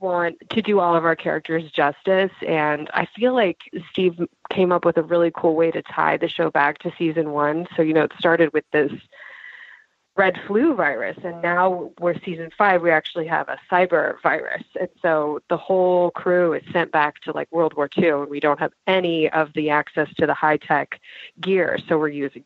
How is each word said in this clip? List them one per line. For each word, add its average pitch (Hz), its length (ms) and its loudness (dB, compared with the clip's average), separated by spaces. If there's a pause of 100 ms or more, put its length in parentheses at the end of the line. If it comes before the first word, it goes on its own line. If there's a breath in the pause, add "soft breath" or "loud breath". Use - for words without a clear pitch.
want 175 360 -2 (140)
to 220 120 0
do 202 180 2
all 170 160 4
of 165 80 0
our 165 120 2
characters 160 540 -4
justice, 185 640 0 (140)
and 151 480 -2
I - 120 0 (100)
feel 254 180 0
like 202 240 0 (320)
Steve 180 280 0 (320)
came 180 220 2
up 175 120 0
with 170 120 2
a 165 60 4
really 170 320 0
cool 165 200 0
way 165 160 2
to 160 120 -4
tie 156 340 0
the 160 120 -4
show 160 220 -2
back 143 300 0
to 170 180 -6
season 156 340 -2
one. 151 340 -2 (100)
So, 170 60 2
you 156 120 0
know, 156 100 4
it 151 140 -4
started 165 340 2
with 151 200 -2
this 143 200 2 (1200 loud breath)
red 190 300 2
flu 247 280 2
virus, 139 500 -2
and 170 160 -10
now 175 580 0
we're 170 220 -2
season 165 380 -10
five, 190 240 4
we 170 80 2
actually 156 360 0
have 156 220 -2
a 135 80 -8 (160)
cyber 180 500 2
virus. - 420 -2 (140)
And 180 100 -4 (120)
so 151 480 0
the 175 80 0
whole 180 540 2
crew 180 420 2
is 143 100 -4 (100)
sent 165 200 -2
back 151 300 0
to, 160 100 -8
like, 147 200 -6
World 165 220 0
War 143 140 -2
Two, 151 320 2
and 143 100 -6
we 143 100 -8
don't 147 200 0
have 156 120 -2 (140)
any 170 440 2
of 151 240 -2
the 151 160 -2
access 147 380 0 (100)
to 160 80 2
the 143 80 0
high-tech 151 640 0 (400 loud breath)
gear. 180 380 0 (100)
So 165 80 2
we're 156 120 0
using 143 380 -8